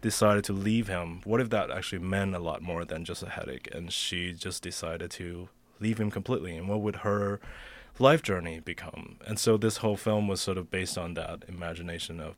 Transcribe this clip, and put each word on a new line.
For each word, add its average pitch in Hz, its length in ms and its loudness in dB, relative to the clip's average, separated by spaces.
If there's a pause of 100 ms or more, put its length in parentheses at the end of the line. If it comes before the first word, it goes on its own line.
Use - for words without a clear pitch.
decided 104 420 6
to 101 120 -2
leave 107 340 2
him? 87 360 -4
What 110 140 2
if 120 120 2
that 95 200 2
actually 92 280 -4
meant 95 360 2
a 90 40 -4
lot 82 240 -4
more 85 220 -2
than 82 200 -6
just 85 180 -8
a - 60 -8
headache, - 440 -8
and 85 200 -6
she 87 400 -2
just 90 300 -6
decided 85 500 -6
to 87 380 -8 (300)
leave 110 200 2
him 104 100 2
completely? 92 460 -2
And 87 100 -6
what 104 140 2
would 104 160 0
her 101 440 0 (580)
life 143 240 8
journey 82 360 -2
become? - 680 -10
And 107 120 -2
so 110 200 6
this 107 180 4
whole 104 220 2
film 107 300 4
was 92 120 0
sort 95 160 0
of 90 140 -4
based 92 260 -2
on 87 180 -4
that 82 320 -6
imagination 85 720 -6
of 76 180 -8